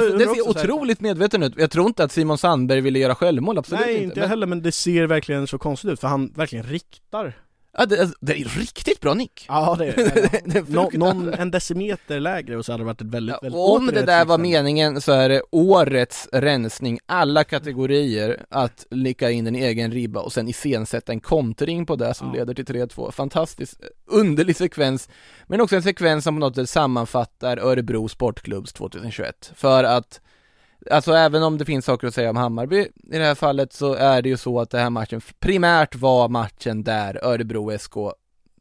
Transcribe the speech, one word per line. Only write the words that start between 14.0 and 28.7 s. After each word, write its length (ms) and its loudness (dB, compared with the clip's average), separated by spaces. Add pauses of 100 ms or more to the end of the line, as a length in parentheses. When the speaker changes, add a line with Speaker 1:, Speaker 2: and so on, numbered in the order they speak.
Speaker 2:
det 60 4
där 100 8
Speaker 1:
ett 60 2
Speaker 2:
var 100 4
Speaker 1:
snyggt 140 0
Speaker 2:
meningen 500 2
så 100 2
är 180 6
det 120 4 (100)
årets 800 4
rensning, 720 0
alla 380 2
kategorier, 1040 -2
att 420 -4
licka 400 -2
in 160 -2
en 80 -2
egen 360 -2
ribba 300 -6
och 120 -10
sen 140 -4
iscensätta 640 -4
en 80 -6
kontring 640 -2
på 100 -4
det 180 -2
som 140 -12
Speaker 1:
Ja. 60 -8
Speaker 2:
leder 200 -6
till 120 -10
tre 220 -6
två. 240 -12
Fantastiskt 720 -6 (240)
underlig 500 2
sekvens, 540 -2 (380)
men 140 0
också 140 2
en 80 0
sekvens 400 0
som 120 0
på 40 -2
något 160 0
sätt 140 -2
sammanfattar 880 -2
Örebro 500 0
Sportklubbs 680 -6